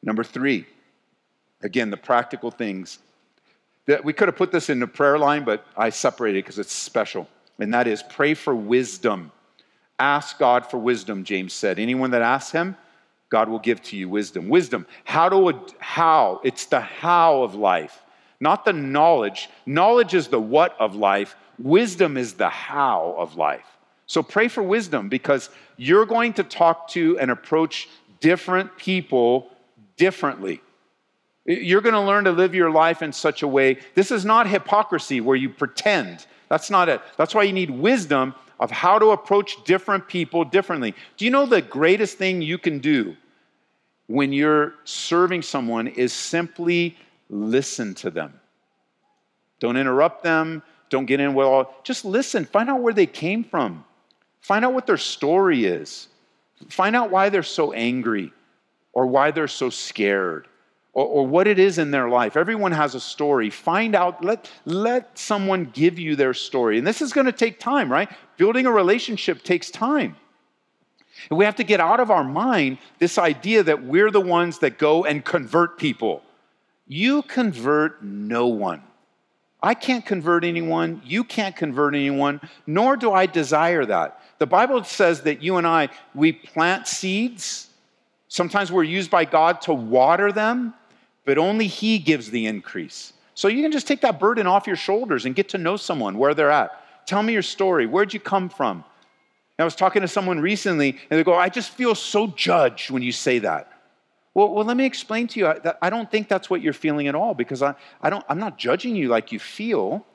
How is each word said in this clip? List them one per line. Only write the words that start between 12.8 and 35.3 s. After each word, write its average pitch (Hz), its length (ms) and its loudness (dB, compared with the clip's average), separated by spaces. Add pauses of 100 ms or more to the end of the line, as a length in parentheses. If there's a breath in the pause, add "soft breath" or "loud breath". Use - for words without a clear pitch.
God 110 200 2
will 113 100 -6
give 113 260 -2
to - 120 -14
you 92 120 -8
wisdom." 95 400 -6
Wisdom. 123 380 2 (180 loud breath)
How 165 240 0
to 190 220 4
ad-, - 280 -8
how? 147 680 2
It's - 220 -4
the 139 140 0
how 160 640 2
of 104 120 -4
life, 92 480 0 (380 soft breath)
not 165 240 0
the 214 80 2
knowledge. 143 800 0 (160 soft breath)
Knowledge 185 480 2
is 156 140 0
the 123 120 0
what 143 400 2
of 104 160 -2
life. 101 400 0 (220 soft breath)
Wisdom 170 580 2
is 120 180 -6
the 98 140 0
how 101 720 -2
of 80 180 -8
life. 73 400 -4 (300)
So - 160 -2
pray 220 260 0
for 226 140 -4
wisdom 180 460 -2
because 131 420 -2 (260 soft breath)
you're 180 300 4
going 233 280 0
to 202 80 -4
talk 165 500 0
to 170 260 0
and 131 120 0
approach 156 580 -2 (320 soft breath)
different 185 580 0
people 127 720 0 (460)
differently. 127 680 -2 (840)
You're 185 380 0
gonna 214 220 2
learn 202 200 2
to 185 80 4
live 175 220 2
your 175 160 2
life 160 320 2
in 151 100 -6
such - 300 -4
a 147 60 -2
way. 135 300 2 (160 loud breath)
This 196 160 2
is 214 140 -2
not 220 220 4
hypocrisy 196 760 0
where 131 160 2